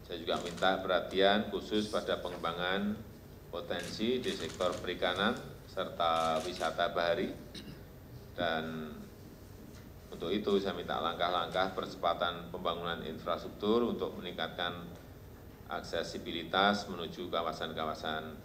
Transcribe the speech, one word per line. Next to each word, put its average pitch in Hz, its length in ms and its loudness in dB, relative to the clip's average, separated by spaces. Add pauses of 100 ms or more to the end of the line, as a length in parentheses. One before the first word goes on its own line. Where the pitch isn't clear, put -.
Saya 87 160 -6
juga 82 240 0
minta 92 400 4
perhatian 95 640 6
khusus 104 400 0
pada 87 320 0
pengembangan 90 720 0 (560)
potensi 87 720 0
di 95 160 0
sektor 85 480 0
perikanan 90 480 2 (320)
serta 82 800 2
wisata 85 480 0
bahari. 85 400 2 (1040)
Dan 80 560 0 (1200)
untuk 82 160 -4
itu, 101 320 4
saya 92 160 0
minta 82 240 -2
langkah-langkah 87 720 2
percepatan 87 800 0
pembangunan 85 560 -2
infrastruktur 90 800 2
untuk 90 320 -2
meningkatkan 87 560 -4 (960)
aksesibilitas 85 1200 2
menuju 87 400 -4
kawasan-kawasan 80 1120 -2